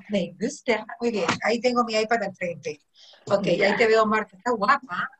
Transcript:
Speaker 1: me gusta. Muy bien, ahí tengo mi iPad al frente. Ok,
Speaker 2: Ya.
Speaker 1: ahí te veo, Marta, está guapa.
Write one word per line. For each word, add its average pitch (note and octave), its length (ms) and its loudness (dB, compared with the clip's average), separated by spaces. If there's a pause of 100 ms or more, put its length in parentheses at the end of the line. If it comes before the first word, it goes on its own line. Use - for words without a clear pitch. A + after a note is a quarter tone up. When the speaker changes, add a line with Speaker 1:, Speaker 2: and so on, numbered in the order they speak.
Speaker 1:
me F3+ 280 -2
gusta. A3 480 -2 (140)
Muy A#3+ 120 0
bien, G3 160 -2 (180)
ahí A3 160 0
tengo A#3+ 240 2
mi A3 80 -6
iPad A3 300 0
al F#3+ 120 -6
frente. E3 460 -8 (460)
Ok, G3+ 180 0 (120)
Speaker 2:
Ya. G3+ 100 2
Speaker 1:
ahí G3+ 100 2
te A3+ 100 4
veo, A3 180 6
Marta, G#3+ 300 -2
está - 160 -4
guapa. A3 580 -2 (100)